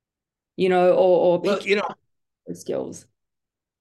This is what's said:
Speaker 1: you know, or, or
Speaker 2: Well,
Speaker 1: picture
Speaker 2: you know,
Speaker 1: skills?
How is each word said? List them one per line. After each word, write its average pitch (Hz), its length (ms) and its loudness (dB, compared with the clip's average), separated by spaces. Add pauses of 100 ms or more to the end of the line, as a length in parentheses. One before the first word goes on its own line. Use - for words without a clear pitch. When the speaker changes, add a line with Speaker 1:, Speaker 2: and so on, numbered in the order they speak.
(560)
Speaker 1:
you 185 120 0
know, 180 220 4
or, 175 40 4 (420)
or - 20 -4
Speaker 2:
Well, 185 160 -2
Speaker 1:
picture 151 160 -6
Speaker 2:
you 202 60 2
know, 202 120 -4 (640)
Speaker 1:
skills? - 540 -10 (760)